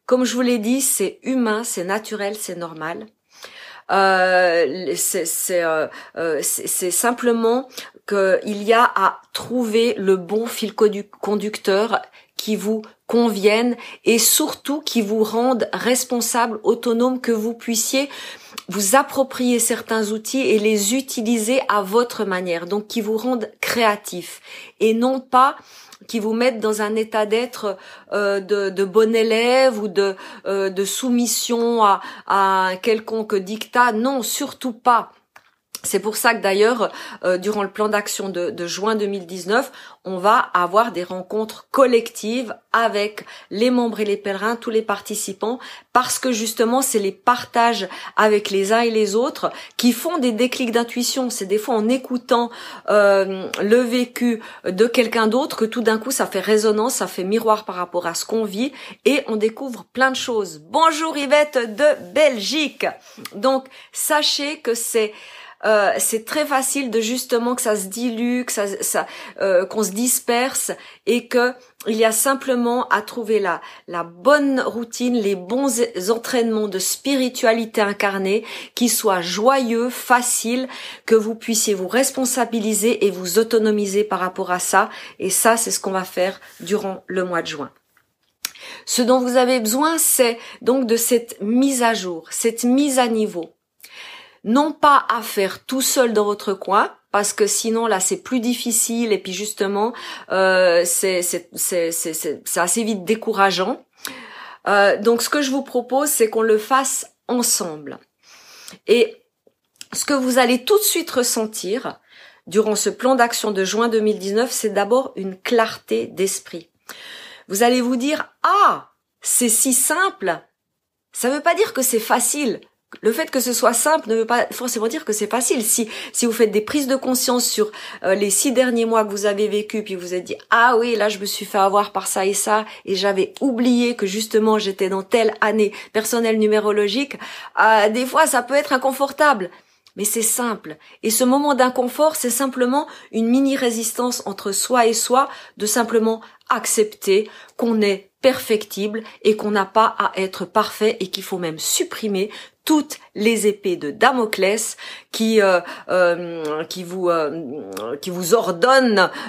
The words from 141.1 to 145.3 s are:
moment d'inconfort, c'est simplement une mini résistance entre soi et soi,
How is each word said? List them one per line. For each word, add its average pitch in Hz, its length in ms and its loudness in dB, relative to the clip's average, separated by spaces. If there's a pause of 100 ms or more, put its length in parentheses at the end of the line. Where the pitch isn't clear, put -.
moment 277 320 2
d'inconfort, 254 600 2
c'est 247 140 -4
simplement 262 580 0 (240)
une 226 160 0
mini 269 300 2
résistance 240 680 -2
entre 196 240 -6
soi 240 340 2
et 226 80 4
soi, 262 340 0 (300)